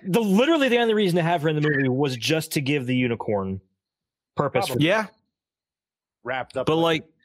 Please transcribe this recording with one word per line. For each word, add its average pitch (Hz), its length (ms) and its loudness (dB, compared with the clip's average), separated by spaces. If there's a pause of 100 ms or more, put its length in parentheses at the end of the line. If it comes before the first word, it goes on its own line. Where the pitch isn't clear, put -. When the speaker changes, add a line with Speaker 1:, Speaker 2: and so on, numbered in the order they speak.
Speaker 1:
the, 196 140 0
literally 262 480 2
the 240 100 2
only 226 160 2
reason 190 220 2
to 170 80 2
have 170 180 0
her 156 60 0
in 156 80 0
the 151 120 0
movie 139 200 0
was 131 280 -2
just 151 360 -2
to 156 80 -2
give 139 260 -2
the 127 80 0
unicorn 107 680 -2 (760)
purpose. 135 300 -2
Speaker 2:
Probably. 131 200 0
Speaker 3:
Yeah. 208 200 0 (1160)
Speaker 2:
Wrapped 123 340 -8
up 131 100 -4
Speaker 3:
But, 160 100 2
Speaker 2:
like 165 260 0
Speaker 3:
like, - 80 -20 (140)